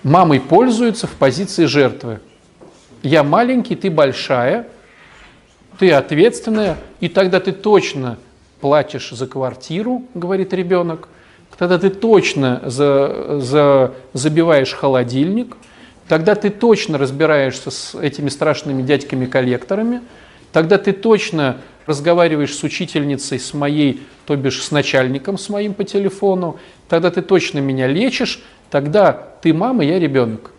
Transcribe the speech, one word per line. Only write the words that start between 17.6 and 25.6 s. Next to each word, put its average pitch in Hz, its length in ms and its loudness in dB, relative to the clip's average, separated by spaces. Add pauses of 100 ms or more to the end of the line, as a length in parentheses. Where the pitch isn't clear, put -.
с - 240 -14
этими 143 340 -4
страшными 139 520 -2
дядьками-коллекторами, 135 1200 -2 (500)
тогда 165 260 2
ты 196 160 0
точно 160 640 0 (280)
разговариваешь 156 680 0
с - 80 -8
учительницей, 143 760 -4
с - 140 -12
моей, 147 520 0 (200)
то 147 100 -2
бишь 135 280 -4
с - 80 -8
начальником 139 680 0
с - 120 -12
моим 202 240 -4